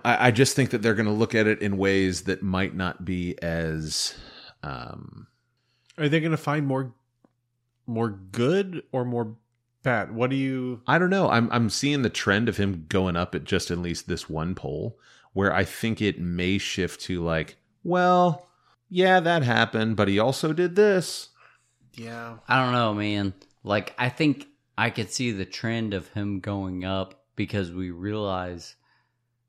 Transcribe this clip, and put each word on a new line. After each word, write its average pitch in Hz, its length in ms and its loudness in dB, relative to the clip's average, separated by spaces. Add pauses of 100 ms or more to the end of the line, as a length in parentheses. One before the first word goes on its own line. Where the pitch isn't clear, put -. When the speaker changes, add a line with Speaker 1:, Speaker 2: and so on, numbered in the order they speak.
Speaker 1:
I, 120 220 4
I 127 40 8
just 127 240 4
think 127 140 2
that 117 120 -2
they're 113 120 4
gonna 107 200 2
look 110 220 2
at 110 100 4
it 107 160 2
in 98 160 0
ways 95 460 2
that 95 180 -2
might 92 340 -2
not 92 280 -4
be 90 380 -4
as, 80 720 -4 (480)
um, 65 640 -14 (720)
Speaker 2:
Are 151 100 0
they 156 140 2
gonna 160 160 0
find 147 280 -2
more, 135 280 -2 (920)
more 113 240 0
good 123 720 -2 (100)
or 127 100 -2
more 117 320 -4 (480)
bad? 110 320 0
What 123 140 2
do 135 80 -2
you 127 500 -4
Speaker 1:
I 139 100 6
don't 180 120 4
know. 185 200 2
I'm, 117 220 4
I'm 117 180 2
seeing 143 320 0
the 113 80 2
trend 107 380 2
of 104 100 0
him 98 300 -2
going 92 300 2
up 87 180 0
at 76 80 -4
just - 280 -2
at 87 60 -2
least 87 300 -6
this 85 220 -6
one 82 260 -4
poll, 73 420 -8 (360)
where 98 200 2
I 98 120 2
think - 360 -4
it 101 180 2
may 87 380 0
shift - 440 -4
to, 90 200 -4
like, 82 360 -2 (260)
"Well, 180 640 4 (420)
yeah, 185 300 6
that 165 240 4
happened, 113 540 2
but 104 100 4
he 98 100 2
also 127 360 2
did 175 240 -2
this." 202 500 2 (680)
Speaker 2:
Yeah. 117 440 -12 (100)
Speaker 3:
I 127 160 4
don't 127 80 0
know, 117 220 2
man. 104 400 -2 (300)
Like, 101 360 -2
I 127 80 2
think 143 400 0 (300)
I 113 140 0
could 107 200 -6
see 123 200 -2
the 95 140 -4
trend 113 480 -4
of 92 160 -6
him 101 300 -6
going 92 460 -6
up 95 400 -6 (100)
because 98 340 -4
we 90 220 -6
realize 92 840 -6 (720)